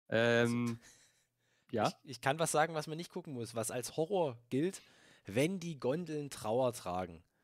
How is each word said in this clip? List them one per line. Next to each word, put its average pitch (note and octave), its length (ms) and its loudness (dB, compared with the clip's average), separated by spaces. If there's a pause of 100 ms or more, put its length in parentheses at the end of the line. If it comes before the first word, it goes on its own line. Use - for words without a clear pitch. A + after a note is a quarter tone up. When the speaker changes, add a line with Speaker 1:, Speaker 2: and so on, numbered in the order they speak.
(360)
Speaker 1:
Also, A#2+ 220 4
Speaker 2:
Ähm, A#2 220 -2 (920)
ja? A2+ 220 2
Speaker 1:
ich, - 100 -20
ich - 180 -12
kann C#3+ 180 2
was D#3+ 120 0
sagen, D#3+ 240 2
was D3+ 120 -4
man D#3 100 -6
nicht E3+ 140 -10
gucken E3+ 220 -10
muss, A#2 220 -6
was A2+ 160 -2
als A#2+ 260 -6
Horror D#3+ 400 0 (120)
gilt, D#3+ 340 0 (420)
wenn D3+ 340 0
die E3 200 -8
Gondeln D3 500 -2
Trauer A#2+ 440 0
tragen. F2+ 500 -6 (200)